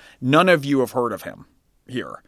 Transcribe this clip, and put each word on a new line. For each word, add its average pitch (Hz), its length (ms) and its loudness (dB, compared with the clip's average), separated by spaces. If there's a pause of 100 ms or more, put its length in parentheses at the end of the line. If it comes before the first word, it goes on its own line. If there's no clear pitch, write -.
(200)
None 156 300 4
of 156 160 4
you 139 140 2
have 120 120 0
heard 120 200 -2
of 95 100 -8
him - 240 -16 (420)
here. 87 400 -10